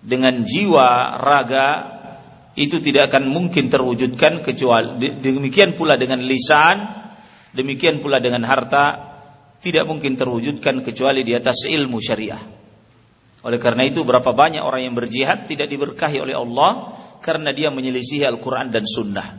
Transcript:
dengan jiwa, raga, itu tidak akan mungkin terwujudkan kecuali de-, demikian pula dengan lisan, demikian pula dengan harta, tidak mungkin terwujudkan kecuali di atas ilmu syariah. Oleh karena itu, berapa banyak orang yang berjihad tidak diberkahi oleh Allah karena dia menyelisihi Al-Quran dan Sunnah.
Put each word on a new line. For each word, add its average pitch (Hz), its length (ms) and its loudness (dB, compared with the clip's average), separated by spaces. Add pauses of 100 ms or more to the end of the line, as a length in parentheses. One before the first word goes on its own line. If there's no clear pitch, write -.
dengan 127 400 0
jiwa, 131 720 4
raga, 135 520 2 (840)
itu 147 240 -2
tidak 139 320 2
akan 135 240 2
mungkin 170 320 0
terwujudkan 127 800 2
kecuali 120 560 0
de-, 143 160 -2
demikian 139 560 2
pula 151 240 2
dengan 127 240 -2
lisan, 151 640 4 (640)
demikian 139 480 -2
pula 139 240 0
dengan 120 240 0
harta, 135 680 0 (440)
tidak 156 320 -2
mungkin 139 240 -4
terwujudkan 127 720 -2
kecuali 131 400 0
di 117 80 0
atas 120 320 0
ilmu 135 320 -2
syariah. 104 400 -6 (1040)
Oleh 120 160 -2
karena 120 320 2
itu, 147 160 -2
berapa 123 240 4
banyak 156 320 4
orang 131 240 -4
yang 123 80 -6
berjihad 127 560 -2
tidak 147 160 -4
diberkahi 143 560 -4
oleh 135 160 -6
Allah 139 600 0 (220)
karena 156 300 -4
dia 143 240 -2
menyelisihi 131 480 -4
Al-Quran 123 480 -2
dan 110 160 0
Sunnah. 101 420 -4 (100)